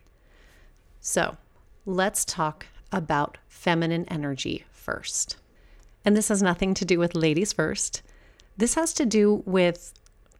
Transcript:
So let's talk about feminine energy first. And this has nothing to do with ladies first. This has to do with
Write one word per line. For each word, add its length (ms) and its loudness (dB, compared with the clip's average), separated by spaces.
So 380 -2
let's 400 0
talk 400 -4
about 460 -2
feminine 640 0
energy 600 -6
first. 680 -8
And 140 4
this 120 0
has 120 2
nothing 320 2
to 100 -4
do 140 2
with 180 0
ladies 380 2
first. 480 -2
This 160 0
has 200 0
to 120 0
do 400 4
with 480 0